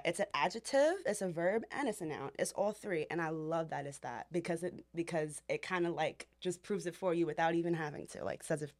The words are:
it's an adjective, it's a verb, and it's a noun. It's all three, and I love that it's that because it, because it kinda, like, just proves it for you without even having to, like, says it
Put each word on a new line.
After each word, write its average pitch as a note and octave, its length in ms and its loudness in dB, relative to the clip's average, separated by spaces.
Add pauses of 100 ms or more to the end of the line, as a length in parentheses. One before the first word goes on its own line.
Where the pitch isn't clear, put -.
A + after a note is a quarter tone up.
it's F3 140 2
an G3+ 140 2
adjective, A#3 600 4 (120)
it's G#3 160 0
a F#3 80 0
verb, F3+ 420 2
and C#4 180 -2
it's G#3 120 -4
a E3+ 40 -4
noun. C#3 320 -4
It's - 140 2
all G#3 200 2
three, F3 380 -2
and E3 120 -2
I D#3+ 80 -2
love D#3+ 400 0
that C#3 180 -4
it's C#3+ 120 -10
that A#2+ 320 -8
because E3+ 320 0
it, - 200 -6 (100)
because D#3+ 560 -2
it D#3+ 120 0
kinda, F3 300 2
like, D3+ 360 -2 (120)
just F3+ 240 -2
proves F#3 220 -2
it F3 100 -4
for F3+ 180 0
you E3+ 120 4
without E3 300 4
even E3+ 180 2
having D3+ 340 -4
to, - 160 -10
like, - 200 -4
says D#3 180 -2
it C#3+ 180 -6